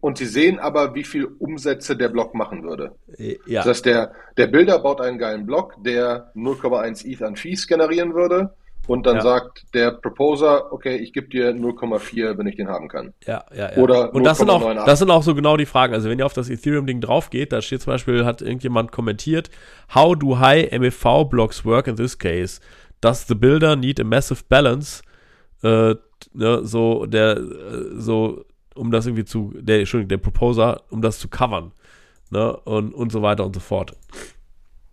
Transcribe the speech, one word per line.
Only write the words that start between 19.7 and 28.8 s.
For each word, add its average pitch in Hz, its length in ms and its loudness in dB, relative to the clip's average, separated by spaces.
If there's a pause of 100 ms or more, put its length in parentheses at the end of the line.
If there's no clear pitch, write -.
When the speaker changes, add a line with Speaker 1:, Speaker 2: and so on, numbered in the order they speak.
Speaker 2:
"How 160 240 6
do 131 220 0
high 147 320 6
M 127 100 -2
E 123 80 4
V 131 340 4
blocks 117 400 0
work 117 220 2
in 123 80 -4
this 117 240 -6
case? 90 420 -4 (400)
Does 117 280 2
the 117 80 0
builder 151 400 4
need 131 240 -2
a 117 40 -2
massive 123 440 -2
balance?" 135 540 2 (600)
Äh, 113 320 4 (380)
ne, 113 320 0
so 113 400 0
der, 110 320 2
äh, - 600 -10
so, 110 500 -2 (280)
um 117 160 -6